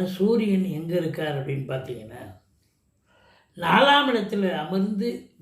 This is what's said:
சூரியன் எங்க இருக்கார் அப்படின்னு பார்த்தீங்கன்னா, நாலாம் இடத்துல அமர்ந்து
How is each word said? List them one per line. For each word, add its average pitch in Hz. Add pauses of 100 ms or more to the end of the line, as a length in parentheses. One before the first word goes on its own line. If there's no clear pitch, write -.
(160)
சூரியன் 202
எங்க 165
இருக்கார் 160
அப்படின்னு 139
பார்த்தீங்கன்னா, 120 (1300)
நாலாம் 262
இடத்துல 202
அமர்ந்து 196 (300)